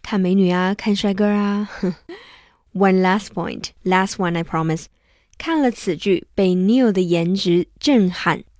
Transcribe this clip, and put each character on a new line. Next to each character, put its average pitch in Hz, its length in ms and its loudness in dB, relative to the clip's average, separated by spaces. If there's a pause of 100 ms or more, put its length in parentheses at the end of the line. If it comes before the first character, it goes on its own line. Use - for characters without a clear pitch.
看 208 180 -2
美 185 140 2
女 190 180 4
啊， 185 220 0
看 208 200 -2
帅 202 200 -2
哥 208 100 0
啊。 202 460 -2 (500)
<laughs> - 540 -20
One 190 260 2
last 185 320 0
point, - 360 -8 (140)
last 185 340 0
one, 170 200 -2
I 170 80 -2
promise. 160 400 -4 (540)
看 320 240 -2
了 254 80 2
此 180 260 -4
剧， 185 380 -2
被 190 140 2
Neil 208 440 4
的 185 80 0
颜 170 340 0
值 180 340 0 (120)
震 214 320 2
撼， - 320 -4 (160)